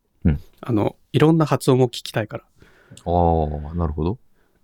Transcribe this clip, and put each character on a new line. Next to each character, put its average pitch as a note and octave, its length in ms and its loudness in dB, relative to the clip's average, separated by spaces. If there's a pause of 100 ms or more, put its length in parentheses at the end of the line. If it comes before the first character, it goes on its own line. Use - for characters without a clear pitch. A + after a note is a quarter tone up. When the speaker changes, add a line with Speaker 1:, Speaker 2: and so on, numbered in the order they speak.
(260)
Speaker 1:
う E2+ 60 6
ん。 C#2+ 100 -4 (180)
Speaker 2:
あ - 140 -6
の、 G2+ 240 -2 (160)
い C3 60 2
ろ D3+ 120 6
ん E3 60 4
な D#3 80 2
発 C#3 260 0
音 B2+ 60 4
も B2+ 100 4
聞 - 160 -12
き - 80 -16
た A#2+ 100 -2
い G2+ 60 -6
か A#2 120 -12
ら。 - 40 -18 (640)
Speaker 1:
あ - 0 -
ー、 D#2+ 680 -2
な E2+ 120 0
る D2+ 60 -4
ほ D#2+ 100 -4
ど。 F#2+ 160 -4 (440)